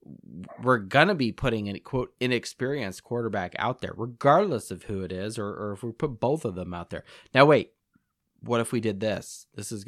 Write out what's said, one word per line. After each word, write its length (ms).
we're 180
gonna 360
be 160
putting 380
an, 100
quote, 400
inexperienced 840
quarterback 540
out 240
there, 140
regardless 760
of 140
who 180
it 120
is, 260
or, 80
or 240
if 100
we 100
put 280
both 260
of 100
them 180
out 160
there. 140
Now, 120
wait, 260
what 200
if 100
we 100
did 180
this? 560
This 160
is, 160